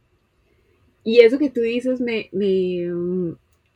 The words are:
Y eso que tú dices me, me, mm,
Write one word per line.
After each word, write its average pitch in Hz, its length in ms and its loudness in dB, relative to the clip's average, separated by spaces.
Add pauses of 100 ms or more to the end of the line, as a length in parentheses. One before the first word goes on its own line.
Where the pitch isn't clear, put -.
(1040)
Y 233 160 4
eso 233 180 6
que 285 120 0
tú 233 100 -4
dices 247 400 -2
me, 233 320 -4
me, 185 560 -2
mm, 175 480 -4 (400)